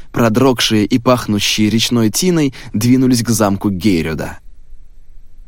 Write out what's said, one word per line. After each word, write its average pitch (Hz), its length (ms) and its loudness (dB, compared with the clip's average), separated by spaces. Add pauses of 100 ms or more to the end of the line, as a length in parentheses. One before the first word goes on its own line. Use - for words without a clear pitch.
(120)
продрогшие 117 760 2
и 127 140 0
пахнущие 110 720 0
речной 113 400 2
тиной, 160 420 0 (200)
двинулись 123 500 2
к 110 60 -2
замку 101 420 0
Гейрюда. 85 680 -2 (1120)